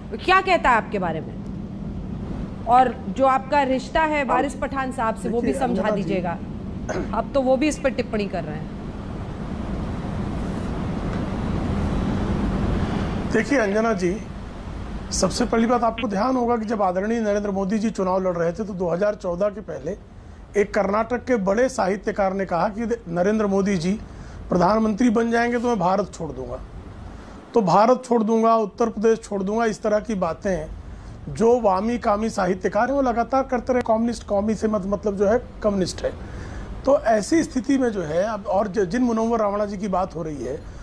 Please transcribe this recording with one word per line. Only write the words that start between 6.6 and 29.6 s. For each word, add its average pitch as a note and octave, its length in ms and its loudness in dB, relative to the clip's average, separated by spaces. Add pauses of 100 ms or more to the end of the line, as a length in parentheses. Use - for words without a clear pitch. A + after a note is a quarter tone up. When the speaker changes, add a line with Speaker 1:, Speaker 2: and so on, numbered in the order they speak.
Speaker 1:
अब A3 200 -2
तो C4+ 80 4
वो C4 160 4
भी D4 100 4
इस C#4+ 120 0
पर C4+ 100 0
टिप्पणी G#3+ 380 -2
कर F3 160 -4
रहे D3+ 120 -6
हैं। - 260 -8 (4000)
Speaker 2:
देखिए A#3 280 2
अंजना A3 340 2
जी, F#3 240 0 (920)
सबसे - 340 2
पहली A3+ 200 4
बात A#3 180 2
आपको A3+ 240 0
ध्यान G#3 280 0
होगा A#3+ 220 2
कि A3 80 -4
जब G#3+ 160 -2
आदरणीय G3 380 2
नरेंद्र G#3 320 0
मोदी G3 280 0
जी A3 100 0
चुनाव F#3+ 300 0
लड़ F#3 160 0
रहे E3+ 160 2
थे, F#3+ 120 -6
तो G3+ 100 -6
दो F3 160 -2
हज़ार G3+ 260 2
चौदह F#3 340 -2
के G3+ 120 -8
पहले E3 360 -8 (640)
एक G3+ 120 0
कर्नाटक A3 520 0
के B3+ 100 2
बड़े G#3 340 2
साहित्यकार G3 640 0
ने G3 120 -2
कहा F3 220 0
कि A3+ 400 -4
नरेंद्र G3+ 400 2
मोदी G3 300 2
जी F3 140 0 (580)
प्रधानमंत्री G#3+ 600 4
बन A#3 220 2
जाएंगे A#3+ 280 2
तो A#3+ 80 -2
मैं A#3+ 120 0
भारत F#3 340 2
छोड़ D#3 180 -8
दूंगा। B2 280 -10 (920)
तो A#3 80 6
भारत G#3+ 440 6
छोड़ A#3 180 4
दूंगा, A3+ 320 4
उत्तर A3+ 340 0
प्रदेश A3 300 2
छोड़ G3 240 -4
दूंगा, G#3+ 220 0